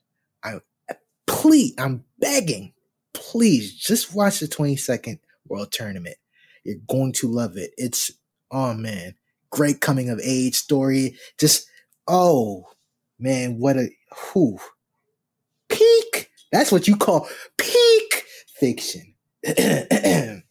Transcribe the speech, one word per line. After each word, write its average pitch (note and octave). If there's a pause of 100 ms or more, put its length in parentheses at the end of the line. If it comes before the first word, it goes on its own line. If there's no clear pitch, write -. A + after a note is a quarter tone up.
(440)
I, G#2+ (680)
please, D4+
I'm C3 (160)
begging. E3 (400)
Please, D3+
just -
watch G3+
the D3+
twenty-second C3+ (280)
World G2+
Tournament. F#2+ (480)
You're G2+ (120)
going C3
to -
love A2+
it. F2+
It's, - (400)
oh, C3
man. G#2 (360)
Great D3
coming C3
of A2
age B2+
story. C3+ (240)
Just, - (400)
oh, C#3 (520)
man, B2
what C3
a, B2 (440)
whew. B2 (1120)
Peak. A4+ (220)
That's C#4
what F#3
you G3+
call F#3 (300)
peak A4+ (340)
fiction. - (280)
<clears throat> C3